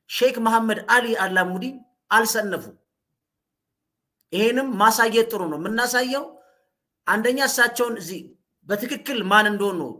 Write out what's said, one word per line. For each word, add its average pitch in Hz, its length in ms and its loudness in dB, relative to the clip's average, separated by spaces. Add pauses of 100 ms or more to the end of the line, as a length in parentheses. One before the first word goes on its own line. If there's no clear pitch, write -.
ሼክ - 300 2
መሐመድ 226 400 2 (100)
አሊ 240 180 4 (100)
አላሙዲ 185 480 0 (460)
አልሰነፉም። 202 640 0 (1600)
ይሄንም 240 400 2
ማሳየት 220 540 4
ጥሩ 220 160 -4
ነው። 151 140 -6
የምናሳየው 247 640 -2 (840)
አንደኛ 226 360 0
እሳቸውን 240 540 0
እዚህ 175 240 -12 (460)
በትክክል 247 560 -4
ማን 208 240 4
እንደሆኑ 202 340 -2 (180)